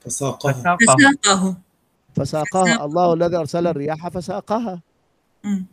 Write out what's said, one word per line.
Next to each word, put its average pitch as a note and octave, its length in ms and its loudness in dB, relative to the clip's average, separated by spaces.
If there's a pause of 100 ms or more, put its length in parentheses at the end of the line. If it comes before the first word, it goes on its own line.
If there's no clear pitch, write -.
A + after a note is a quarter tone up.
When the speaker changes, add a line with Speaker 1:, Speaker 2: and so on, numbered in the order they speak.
Speaker 1:
فساقه. C3+ 520 -4
Speaker 2:
فساقه. D3+ 240 0
Speaker 3:
فساقه. G3 800 4 (600)
Speaker 4:
فساقها. D#3 480 -2
Speaker 3:
فساقه. D#3+ 200 0
Speaker 4:
"الله E3+ 300 2
الذي E3+ 220 0
أرسل E3+ 300 -2
الرياح D#3 420 -4
فساقها". F#3 760 -6 (600)
Speaker 3:
مم. G3 280 -4